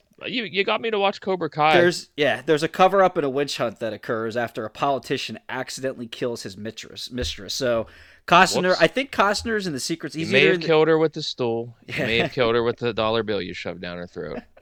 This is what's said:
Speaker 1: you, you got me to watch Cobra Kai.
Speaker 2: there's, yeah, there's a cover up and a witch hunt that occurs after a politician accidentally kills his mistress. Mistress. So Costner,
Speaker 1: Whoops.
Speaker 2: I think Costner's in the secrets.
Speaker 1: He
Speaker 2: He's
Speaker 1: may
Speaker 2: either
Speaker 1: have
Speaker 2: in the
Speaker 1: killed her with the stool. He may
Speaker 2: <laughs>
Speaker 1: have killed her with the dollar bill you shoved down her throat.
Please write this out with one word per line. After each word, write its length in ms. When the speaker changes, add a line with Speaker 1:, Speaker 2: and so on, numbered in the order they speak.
Speaker 1:
you, 180
you 220
got 160
me 100
to 80
watch 220
Cobra 280
Kai. 300
Speaker 2:
there's, 380
yeah, 280
there's 180
a 40
cover 340
up 140
and 100
a 40
witch 280
hunt 220
that 140
occurs 420
after 300
a 40
politician 760
accidentally 600
kills 360
his 140
mistress. 520
Mistress. 440
So 340
Costner, 440
Speaker 1:
Whoops. 100
Speaker 2:
I 60
think 260
Costner's 520
in 60
the 80
secrets. 360
Speaker 1:
He 60
Speaker 2:
He's 100
Speaker 1:
may 100
Speaker 2:
either 60
Speaker 1:
have 80
Speaker 2:
in 60
the 60
Speaker 1:
killed 220
her 80
with 160
the 100
stool. 540
He 60
may 140
Speaker 2:
<laughs> 20
Speaker 1:
have 140
killed 220
her 60
with 160
the 160
dollar 300
bill 180
you 120
shoved 280
down 160
her 80
throat. 340